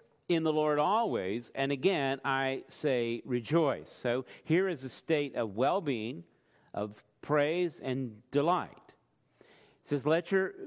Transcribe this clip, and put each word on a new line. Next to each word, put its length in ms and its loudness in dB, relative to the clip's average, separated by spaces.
in 160 2
the 80 4
Lord 280 2
always, 720 0
and 180 -2
again 540 0
I 440 0
say 540 0
rejoice." 680 0
So 340 -2
here 240 2
is 160 -6
a 60 -8
state 460 -2
of 200 -2
well-being, 680 0
of 280 -6
praise 580 0
and 400 -4
delight. 400 2
It 80 -20
says, 240 -2
"Let 240 2
your 220 0